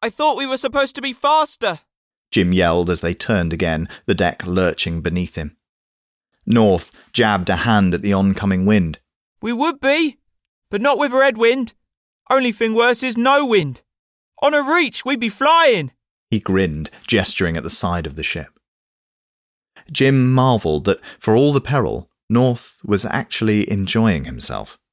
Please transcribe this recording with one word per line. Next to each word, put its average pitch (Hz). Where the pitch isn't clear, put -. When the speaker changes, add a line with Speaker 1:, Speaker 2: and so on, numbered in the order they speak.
Speaker 1:
"I 220
thought 294
we 269
were 262
supposed 269
to 285
be 262
faster!" 277
Speaker 2:
Jim 90
yelled 87
as 85
they 85
turned 87
again, 80
the 101
deck 90
lurching 87
beneath 85
him. 76
North 104
jabbed 104
a 92
hand 101
at 90
the 101
oncoming 95
wind. 98
Speaker 1:
"We 233
would 285
be, 294
but 202
not 277
with 277
a 262
headwind. 240
Only 254
thing 220
worse 240
is 247
no 277
wind. 175
On 294
a 294
reach, 302
we'd 262
be 226
flying." 269
Speaker 2:
He 113
grinned, 90
gesturing -
at 82
the 82
side 87
of 69
the 78
ship. -
Jim 135
marvelled 113
that, 98
for 110
all 143
the 139
peril, 104
North 123
was 101
actually 110
enjoying 98
himself. 60